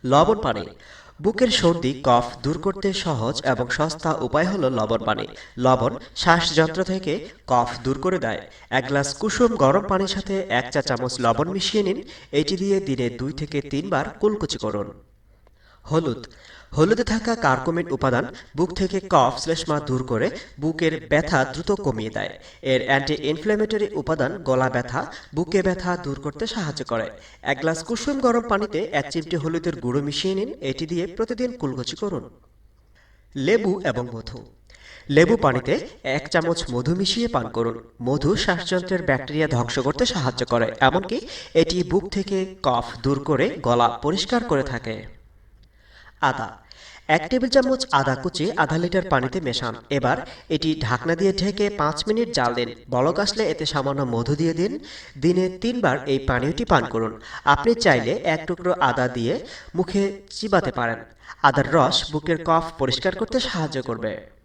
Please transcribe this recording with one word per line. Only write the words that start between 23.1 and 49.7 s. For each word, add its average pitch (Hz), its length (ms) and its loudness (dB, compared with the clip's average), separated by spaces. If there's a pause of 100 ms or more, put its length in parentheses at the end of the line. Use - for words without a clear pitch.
ইনফ্ল্যামেটরি 208 540 0 (140)
উপাদান 143 320 0 (160)
গলা 127 260 4
ব্যথা, 123 260 -2 (360)
বুকে 175 300 0
ব্যথা 180 240 0 (140)
দূর 139 200 -4
করতে 147 200 -6 (100)
সাহায্য 151 360 -4
করে। 113 160 0 (460)
এক 143 100 0
গ্লাস 160 260 0
কুসুম 254 280 -2 (100)
গরম 233 240 2
পানিতে 202 300 0 (180)
এক 139 140 -2
চিমটি 165 300 -4
হলুদের 165 320 -2 (100)
গুঁড়ো 123 220 0
মিশিয়ে 185 320 -2
নিন। 226 120 -4 (200)
এটি 151 220 -4
দিয়ে 170 120 -2 (120)
প্রতিদিন 240 340 -4 (100)
কুলকুচি 131 420 -4
করুন। 190 220 -4 (1120)
লেবু 185 380 2 (180)
এবং 123 140 -2 (100)
মধু। 113 240 -12 (760)
লেবু 175 200 8 (100)
পানিতে 127 300 4 (420)
এক 156 160 -4
চামচ 165 260 2 (160)
মধু 123 260 0
মিশিয়ে 233 340 0
পান 123 120 0 (100)
করুন। 117 200 0 (300)
মধু 143 240 2 (140)
শ্বাসযন্ত্রের 180 640 0
ব্যাকটেরিয়া 143 460 0
ধ্বংস 117 220 0 (100)
করতে 151 260 2
সাহায্য 127 300 0 (100)
করে, 117 140 2 (220)
এমনকি 185 300 0 (420)
এটি 165 160 2 (140)
বুক 185 140 2 (120)
থেকে 196 220 -2 (280)
কফ 120 200 2 (180)
দূর 139 140 2 (100)
করে 147 180 4 (200)
গলা 120 220 6 (160)
পরিষ্কার 196 460 0
করে 135 220 2
থাকে। 113 240 -6 (1300)
আদা। 131 180 -6 (680)
এক 165 140 2
টেবিল 247 240 0
চামচ 262 280 4 (180)
আদা 135 220 2
কুচি 165 240 -2 (160)
আধা 156 200 0
লিটার 180 300 0
পানিতে 127 340 0
মেশান। 120 280 -4 (240)